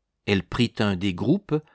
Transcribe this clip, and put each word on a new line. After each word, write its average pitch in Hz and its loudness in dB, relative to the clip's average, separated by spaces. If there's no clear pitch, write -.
Elle 98 0
prit - -2
un 104 2
des 92 -2
groupes 151 0